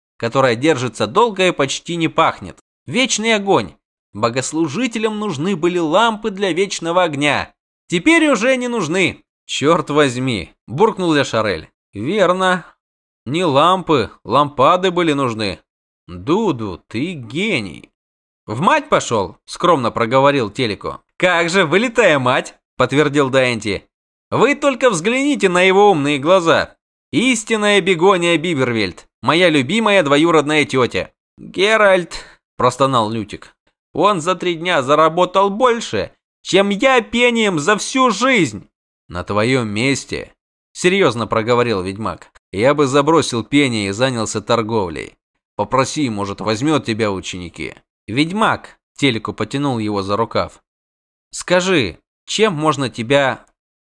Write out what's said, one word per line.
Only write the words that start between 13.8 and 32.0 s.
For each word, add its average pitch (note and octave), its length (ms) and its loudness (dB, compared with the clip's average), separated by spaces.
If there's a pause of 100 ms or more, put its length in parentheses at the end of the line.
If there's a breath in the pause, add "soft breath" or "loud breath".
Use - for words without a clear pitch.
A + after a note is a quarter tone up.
лампады D3 680 2
были F3 220 0
нужны. A2 460 -4 (480)
Дуду, A2+ 800 -4
ты D3 240 -6
гений». B2+ 800 -8 (560)
«В A2 140 -6
мать C#4+ 280 0
пошёл», A2 560 -2
скромно D3 460 0
проговорил C3 600 2
Телико. G2 520 -6 (140)
«Как E3+ 340 0
же, F#3 160 4
вылитая G3+ 520 2
мать», C3 360 -2 (220)
подтвердил C#3 540 2
Дайнти. A#2 540 0 (460)
«Вы G#3 240 2
только C4+ 360 0
взгляните A3+ 580 0
на F3+ 140 2
его F#3+ 280 6
умные D3 280 0
глаза. D3+ 580 2 (340)
Истинная G#3+ 720 0
бегония F3 580 2
Бибервельд, B2 680 -2 (140)
моя E3 300 2
любимая F#3+ 520 2
двоюродная D3 640 2
тётя». A#2 480 -2 (240)
«Геральт», F#3+ 880 0 (320 loud breath)